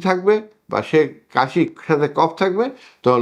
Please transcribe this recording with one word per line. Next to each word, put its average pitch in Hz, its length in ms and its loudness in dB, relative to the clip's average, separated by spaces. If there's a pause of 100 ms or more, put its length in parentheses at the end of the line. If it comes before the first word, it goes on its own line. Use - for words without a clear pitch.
থাকবে 185 260 2 (360)
বা 104 180 -2
সে 156 120 4 (360)
কাশির 135 320 0 (200)
সাথে 147 180 0 (120)
কফ 160 120 2 (120)
থাকবে, 190 220 -2 (380)
তখন 123 180 2